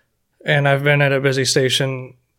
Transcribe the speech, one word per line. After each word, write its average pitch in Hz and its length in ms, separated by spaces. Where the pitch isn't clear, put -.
And 143 220
I've 139 180
been 147 180
at 139 100
a 135 80
busy 135 240
station 131 720